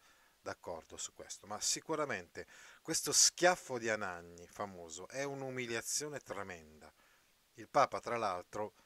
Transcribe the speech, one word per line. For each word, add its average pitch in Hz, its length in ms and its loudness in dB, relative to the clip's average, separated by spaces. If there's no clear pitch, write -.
d'accordo 87 560 -8
su - 200 -8
questo, - 320 -12
ma 104 120 -6
sicuramente 131 840 -2
questo 156 280 0
schiaffo 165 680 6
di 113 100 0
Anagni 87 580 -2
famoso 90 600 -8
è 131 160 -4
un'umiliazione 135 960 -2
tremenda. 80 760 -10
Il 110 120 -14
Papa, 123 320 6
tra 117 180 -2
l'altro, 104 580 -2